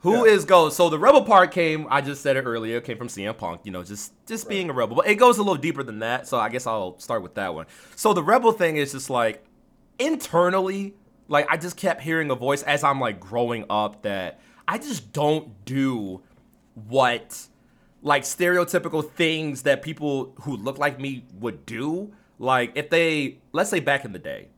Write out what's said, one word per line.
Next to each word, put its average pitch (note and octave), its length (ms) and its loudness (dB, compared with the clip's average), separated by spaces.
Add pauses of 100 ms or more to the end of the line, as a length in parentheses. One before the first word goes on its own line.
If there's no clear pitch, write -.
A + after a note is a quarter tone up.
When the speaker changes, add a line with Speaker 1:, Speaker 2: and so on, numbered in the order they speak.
Speaker 1:
who A3+ 260 4
Speaker 2:
Yeah. A3 80 10
Speaker 1:
is F3 100 2
Ghost? E3 320 6
So E3+ 140 4
the D3+ 80 -2
Rebel C4 240 8
part G3+ 280 6
came, D#3 380 0
I C#3 140 2
just C#3 180 -6
said C3+ 160 2
it C3+ 60 0
earlier, A#2 400 -4
came A2+ 160 -8
from B2 100 -10
C G2 160 -10
M A2 120 -4
Punk, E2+ 280 -8
you G#2 80 -12
know, F2+ 100 -8
just, G2+ 300 -14 (140)
just A3 180 -10
Speaker 2:
Right. - 60 -12
Speaker 1:
being F#3+ 180 -4
a C#3+ 60 -6
rebel. A#2+ 220 -2
But E3 100 2
it G#3+ 80 4
goes A#3 240 6
a G#3+ 40 0
little G3 140 0
deeper C#3+ 260 -4
than A2 180 -10
that, A#2+ 280 -2
so B2+ 100 -2
I A2 120 -2
guess A#2+ 160 -6
I'll G2+ 320 -6
start A2 240 -6
with F2+ 140 -14
that F#2+ 180 -4
one. D#2 100 -10 (320)
So A3 160 2
the F3+ 100 0
rebel A3+ 300 4
thing E3+ 240 0
is C#3 160 -2
just, C3 160 -12
like, A#2 340 0 (560)
internally, G3 960 0 (340)
like, D3 200 2
I D#3+ 80 0
just E3+ 220 -8
kept F3 240 -2
hearing D#3+ 280 -2
a C3 40 0
voice C3 300 -2
as C#3+ 200 0
I'm, C#3 160 2
like, A2 180 -4
growing A2+ 520 -4
up G#2+ 320 -2
that F#2+ 380 -6 (280)
I F3+ 80 -2
just C#4 380 -10
don't D3 500 -2
do A#2+ 560 -2 (540)
what, A#2+ 720 -2 (560)
like, C#3+ 220 4
stereotypical E3+ 840 0
things D#3 540 -2
that C#3 180 2
people D3 600 -6
who C#3+ 140 -6
look B2 200 -8
like C#3 240 -2
me C3+ 240 -10 (140)
would G2 260 -8
do. D#3 480 -8 (260)
Like, B2 360 0
if D3 160 -6
they, D#3+ 480 0 (140)
let's G3 180 0
say F#3+ 80 0
back C#3 260 0
in A2+ 80 -12
the F#2 60 -12
day C2+ 400 -12